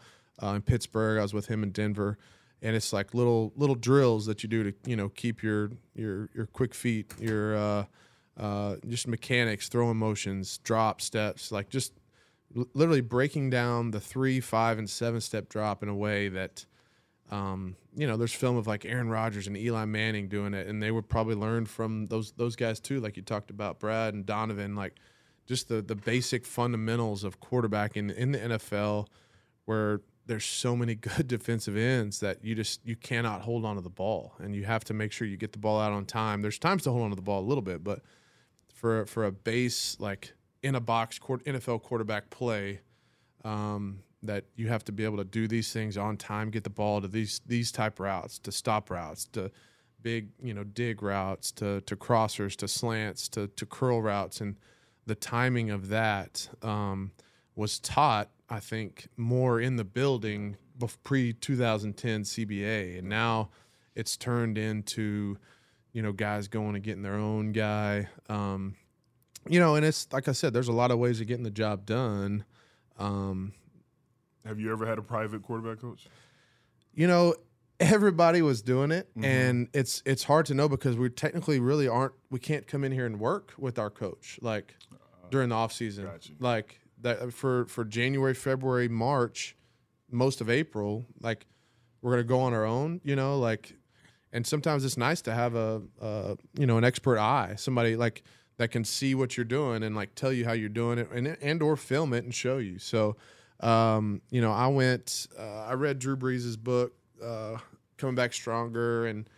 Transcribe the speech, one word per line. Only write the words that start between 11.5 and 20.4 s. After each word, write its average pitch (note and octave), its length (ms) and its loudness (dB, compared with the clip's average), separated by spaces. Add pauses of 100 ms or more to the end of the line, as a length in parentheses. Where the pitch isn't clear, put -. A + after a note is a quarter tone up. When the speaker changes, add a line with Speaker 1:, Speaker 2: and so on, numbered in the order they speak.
Speaker 1:
like, G2+ 160 -4
just - 240 -4 (640)
l-, B2 160 -2
literally D3 300 6
breaking C3 480 0
down A#2+ 400 2
the G#2 100 -4
three, C3 400 0
five, A2+ 380 2
and G#2+ 100 -6
seven A#2 320 -2
step - 300 -6
drop G#2+ 320 -2
in G#2 80 -4
a G2+ 40 -4
way G2+ 340 0
that, F#2+ 360 -6 (640)
um, F#2+ 460 -4 (180)
you D3 120 -2
know, A2+ 100 0
there's A#2 160 0
film B2 240 2
of, A2 100 0
like, G#2 200 -4
Aaron A#2 240 -2
Rodgers A2 360 -2
and G2+ 120 -6
Eli A2+ 260 -2
Manning G#2+ 440 -2
doing G2+ 260 -4